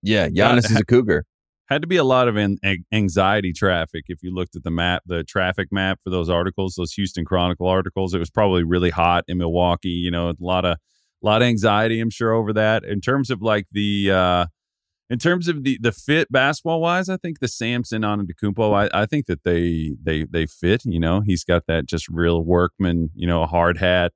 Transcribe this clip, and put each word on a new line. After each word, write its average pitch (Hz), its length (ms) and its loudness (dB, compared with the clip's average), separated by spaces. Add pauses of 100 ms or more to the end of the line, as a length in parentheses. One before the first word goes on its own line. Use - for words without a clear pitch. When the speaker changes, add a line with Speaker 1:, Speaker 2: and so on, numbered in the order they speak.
Speaker 1:
Yeah, 101 300 2
Speaker 2:
Yeah, 104 200 4
Speaker 1:
Giannis 123 140 4
is 113 60 2
Speaker 2:
ha- 110 80 4
Speaker 1:
a 104 40 2
Cougar. 113 400 4 (440)
Speaker 2:
Had 151 140 0
to 170 60 -8
be 185 80 0
a 160 80 4
lot 127 240 4
of 110 80 0
an-, 101 260 2
an-, 95 300 -2
anxiety 98 600 2
traffic 82 560 -2
if 87 140 -12
you 90 100 -10
looked 92 220 -6
at 87 80 -12
the 82 80 -6
map, 85 360 0
the 85 180 -4
traffic 92 480 -2
map 95 300 -2
for 95 80 -8
those 90 200 -2
articles, 90 460 -2
those 87 160 -6
Houston 92 320 -4
Chronicle 90 420 0
articles. 92 480 -2
It 92 40 0
was 85 120 -4
probably 95 320 2
really 87 280 2
hot 85 360 2
in 90 120 -4
Milwaukee, 87 500 0
you 87 220 -4
know, 85 200 -2
a 82 80 -4
lot 90 260 -2
of, 87 120 0 (460)
lot 107 200 2
of 123 60 4
anxiety, 110 520 0
I'm 113 100 -4
sure, 113 220 -2
over 110 200 0
that. 107 320 2
In 101 160 -6
terms 131 300 -2
of, 101 120 -4
like, 107 300 0
the, 101 400 0
uh, 90 340 2 (640)
in 120 80 -4
terms 175 300 0
of 151 160 -4
the, 135 160 -2
the 113 120 0
fit 151 380 -2
basketball-wise, 165 800 0
I 190 80 -4
think 170 240 -8
the 123 80 -2
Samson 113 540 -4
Antetokounmpo, 104 880 0
I, 101 100 2
I - 40 0
think 147 200 -4
that 85 180 -4
they, 85 580 0
they, 78 220 -2
they 80 220 -2
fit, 92 380 -2
you 87 160 -2
know. 82 200 2
He's 101 240 -2
got 87 220 0
that 82 200 -2
just - 220 -6
real 85 360 0
workman, 87 680 0
you 87 120 -6
know, 85 200 0
hard 85 320 2
hat 90 380 2